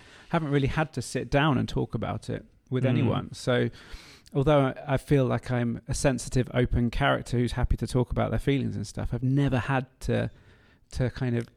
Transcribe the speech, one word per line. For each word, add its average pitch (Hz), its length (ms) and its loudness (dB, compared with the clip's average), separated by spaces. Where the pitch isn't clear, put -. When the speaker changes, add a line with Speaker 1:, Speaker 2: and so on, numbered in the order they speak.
Speaker 1:
haven't 160 220 -2
really 139 160 2
had 156 260 -2
to 127 80 -6
sit 120 300 -6
down 139 260 4
and 113 100 0
talk 127 280 -4
about 107 340 -6
it 107 160 -8
with 127 140 -2
Speaker 2:
Mm. 123 60 4
Speaker 1:
anyone. 101 440 2
So, 123 360 2
although 139 400 4
I, 139 80 0
I - 20 2
feel 139 280 4
like 120 240 -2
I'm 120 380 0
a 139 60 -2
sensitive, 127 600 0
open 120 380 2
character 131 460 0
who's 120 160 0
happy - 240 0
to 113 100 -4
talk - 240 0
about 110 200 0
their 113 80 0
feelings 120 360 0
and 101 100 -6
stuff, - 280 -6
I've 120 100 -4
never 131 360 2
had 127 260 -2
to, 117 280 -2
to 127 200 -2
kind 123 260 -2
of 117 200 -4